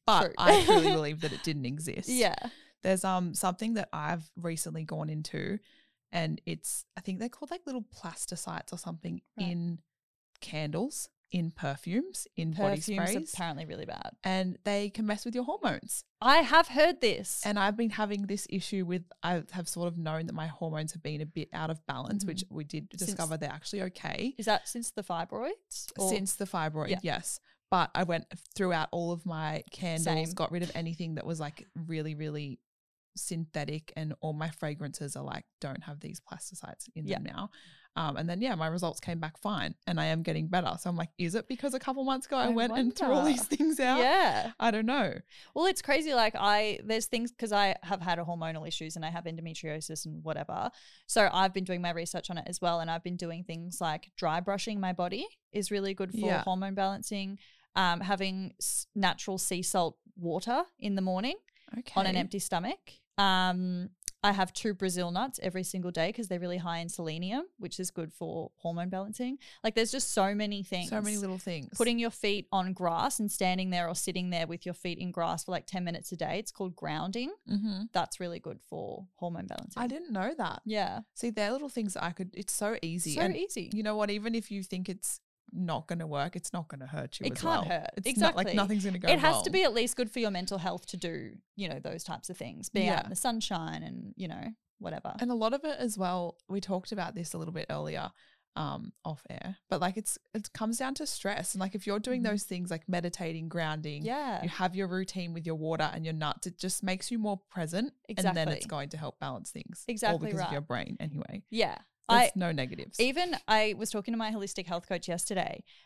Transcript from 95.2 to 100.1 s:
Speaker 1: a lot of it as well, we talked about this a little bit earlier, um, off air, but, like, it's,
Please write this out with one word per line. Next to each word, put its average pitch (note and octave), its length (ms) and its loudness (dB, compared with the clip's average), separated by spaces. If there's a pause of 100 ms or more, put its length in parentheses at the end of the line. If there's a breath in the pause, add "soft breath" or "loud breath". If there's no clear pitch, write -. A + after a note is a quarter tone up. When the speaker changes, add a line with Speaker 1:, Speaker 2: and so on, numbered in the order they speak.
Speaker 1:
a B3 60 0
lot A3 180 2
of C#4 100 -2
it D4+ 140 -4
as A3+ 180 -2
well, F3+ 520 -2
we G3 120 -4
talked F#3 320 -4
about F#3+ 220 -4
this E3+ 220 -6
a - 20 -6
little E3 160 -6
bit - 160 -6
earlier, D3+ 420 -4 (440 soft breath)
um, C#3+ 380 -6 (120)
off D#3 240 -8
air, - 280 -10 (120)
but, F3 100 0
like, F#3 160 0
it's, - 220 -4 (160)